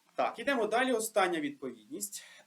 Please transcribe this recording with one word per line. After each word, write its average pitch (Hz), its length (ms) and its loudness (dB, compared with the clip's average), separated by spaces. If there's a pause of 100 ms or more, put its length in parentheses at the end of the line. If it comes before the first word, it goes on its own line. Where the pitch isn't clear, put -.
(160)
Так, 117 240 -2
ідемо 240 280 2
далі. 254 260 2
Остання 190 460 2
відповідність. 139 840 -8 (240)